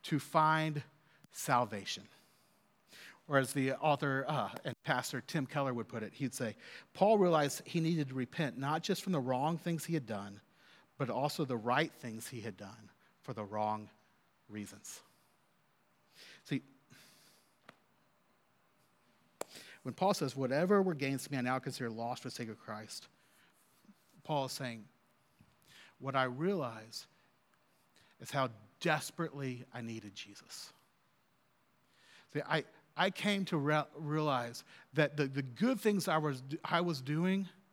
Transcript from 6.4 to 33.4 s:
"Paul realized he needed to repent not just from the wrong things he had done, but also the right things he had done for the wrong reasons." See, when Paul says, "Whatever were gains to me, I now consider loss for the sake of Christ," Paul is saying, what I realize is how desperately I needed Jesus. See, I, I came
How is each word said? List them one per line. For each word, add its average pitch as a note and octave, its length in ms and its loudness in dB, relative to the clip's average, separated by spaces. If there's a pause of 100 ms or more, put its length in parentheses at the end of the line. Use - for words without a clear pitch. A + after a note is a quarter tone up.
"Paul G#3 260 6
realized D#3+ 460 4
he - 140 0
needed D#3+ 300 2
to C3 60 -8
repent C3 420 -2
not D3 240 -2
just - 220 -2
from F#3+ 100 0
the D3+ 60 2
wrong C3 380 2
things E3 280 -2
he E3 80 -2
had C#3 140 -2
done, G2+ 340 -6 (560)
but B2+ 120 -2
also C#3 360 0
the B2 120 -2
right B2 360 2
things A2+ 340 -10
he A2 140 -10
had G#2 160 -8
done G#2+ 320 -16 (320)
for B2+ 120 -10
the A2 120 -6
wrong G#2+ 440 -2 (580)
reasons." G#2 540 -10 (1400)
See, C#3 180 -2 (3250)
when B2+ 100 -6
Paul G3 220 4
says, C3 200 -2
"Whatever D3+ 460 4
were F#3 140 2
gains C3+ 300 -2
to - 60 -8
me, C#3 60 -2
I B2+ 40 0
now B2+ 180 2
consider B2+ 300 -4
loss A#2 320 -4
for C3 80 -8
the - 60 -10
sake A#2 140 -6
of G2+ 100 -10
Christ," - 480 -12 (1160)
Paul C#3+ 220 0
is B2+ 60 -8
saying, A#2 360 -8 (1120)
what C3+ 160 -4
I C3 80 6
realize B2+ 840 -2 (1120)
is C3+ 100 -12
how C3+ 180 2 (300)
desperately C#3 960 -2
I B2 80 -8
needed A2 340 -10
Jesus. - 560 -16 (1600)
See, D3 140 -2
I, D3+ 160 2 (320)
I F#3 140 4
came G3 360 0